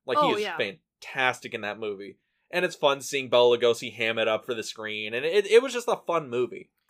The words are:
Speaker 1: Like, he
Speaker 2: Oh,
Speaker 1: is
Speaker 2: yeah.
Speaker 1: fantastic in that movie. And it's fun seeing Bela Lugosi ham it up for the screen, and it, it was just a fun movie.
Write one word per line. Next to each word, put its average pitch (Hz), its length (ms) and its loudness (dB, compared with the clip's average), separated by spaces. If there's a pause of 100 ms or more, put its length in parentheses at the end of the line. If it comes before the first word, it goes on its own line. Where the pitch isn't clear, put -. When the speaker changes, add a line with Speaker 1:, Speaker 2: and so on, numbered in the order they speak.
Speaker 1:
Like, - 120 0
he - 60 4
Speaker 2:
Oh, - 100 2
Speaker 1:
is 208 80 -2
Speaker 2:
yeah. 180 140 -6
Speaker 1:
fantastic 120 1000 -4
in 110 60 -10
that 104 180 -8
movie. 101 400 -10 (320)
And 180 140 0
it's 180 100 -4
fun 139 260 2
seeing 131 280 -6
Bela 123 280 6
Lugosi 117 380 0
ham 113 240 -2
it 110 80 0
up 110 180 0
for 123 100 -4
the 107 100 -6
screen, 107 500 -10
and 131 100 -4
it, 196 220 2
it 226 160 6
was 269 100 -6
just 240 140 -6
a - 180 -2
fun 160 260 -2
movie. 120 400 -4 (200)